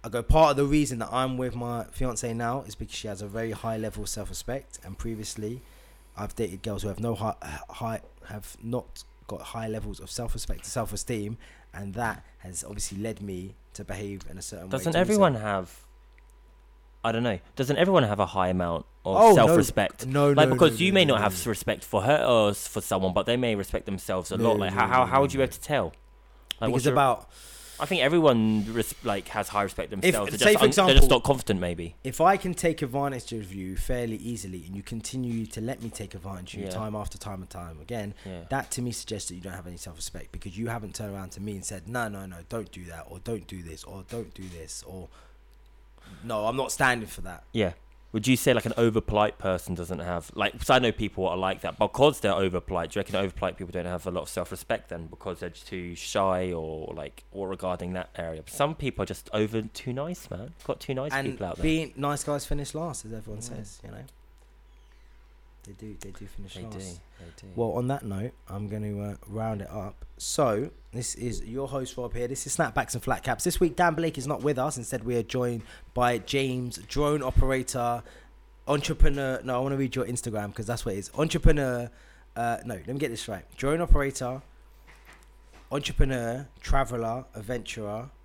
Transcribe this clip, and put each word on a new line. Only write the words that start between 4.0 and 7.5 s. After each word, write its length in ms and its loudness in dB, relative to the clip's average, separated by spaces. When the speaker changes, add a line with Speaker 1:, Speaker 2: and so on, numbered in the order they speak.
Speaker 1:
of 60 -6
self-respect, 760 -8
and 140 -12
previously 640 -6
I've 180 -6
dated 280 -4
girls 180 -4
who 60 -4
have 120 -4
no 140 -2
hi-, 220 -2